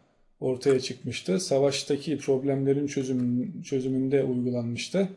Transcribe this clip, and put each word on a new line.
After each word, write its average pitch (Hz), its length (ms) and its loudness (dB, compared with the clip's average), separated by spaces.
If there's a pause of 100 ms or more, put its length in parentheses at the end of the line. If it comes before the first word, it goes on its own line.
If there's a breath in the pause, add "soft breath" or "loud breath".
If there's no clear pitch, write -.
(400)
ortaya 131 400 2
çıkmıştı. - 600 -4
Savaştaki 139 800 0
problemlerin 139 680 0
çözüm-, 127 760 -2
çözümünde 131 600 0
uygulanmıştı. 123 920 -2